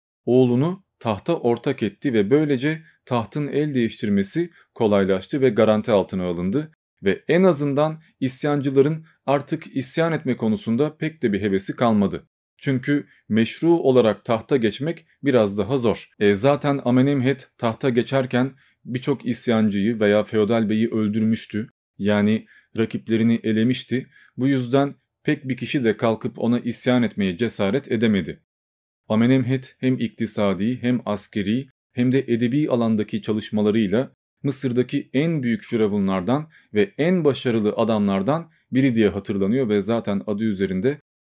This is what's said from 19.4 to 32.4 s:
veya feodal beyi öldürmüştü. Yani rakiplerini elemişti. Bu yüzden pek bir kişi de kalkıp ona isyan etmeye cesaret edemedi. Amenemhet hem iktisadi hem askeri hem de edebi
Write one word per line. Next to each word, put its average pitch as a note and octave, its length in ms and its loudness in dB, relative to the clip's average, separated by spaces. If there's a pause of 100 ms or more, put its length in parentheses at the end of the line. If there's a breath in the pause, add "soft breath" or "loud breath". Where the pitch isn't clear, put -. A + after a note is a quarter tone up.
veya G#2 240 4
feodal G#2+ 460 0
beyi A2 220 0
öldürmüştü. A2 760 -2 (300)
Yani G#2 480 0 (320 soft breath)
rakiplerini A2+ 680 0
elemişti. A#2 640 -2 (300 soft breath)
Bu B2+ 100 0
yüzden C3+ 480 0 (280)
pek D3 240 -2
bir B2+ 100 -6
kişi B2 260 -4
de G#2+ 140 2
kalkıp A2+ 420 -2
ona A#2+ 200 0
isyan A#2+ 440 0
etmeye G2 340 -2
cesaret A2 540 -2
edemedi. G#2 500 0 (680)
Amenemhet B2+ 720 0
hem C3 180 0
iktisadi A2 840 -2
hem B2 240 0
askeri G#2 600 -4 (240)
hem B2 200 0
de C3+ 80 2
edebi B2 500 0